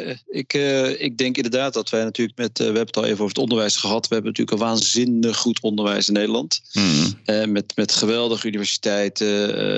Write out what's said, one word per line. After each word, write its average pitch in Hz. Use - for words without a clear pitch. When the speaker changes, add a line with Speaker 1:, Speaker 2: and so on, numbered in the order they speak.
Speaker 1:
<laughs> -
ik, -
eh, 135
ik 123
denk 127
inderdaad 127
dat 110
wij 113
natuurlijk 110
met, 117
eh, -
we 117
hebben 110
het -
al 110
even 113
over 104
het 92
onderwijs 113
gehad. 110
We 117
hebben 110
natuurlijk 110
een 117
waanzinnig 113
goed -
onderwijs 104
in 104
Nederland. 113
Speaker 2:
Mhm. 85
Speaker 1:
Eh, 107
met, 101
met 104
geweldige 117
universiteiten, 104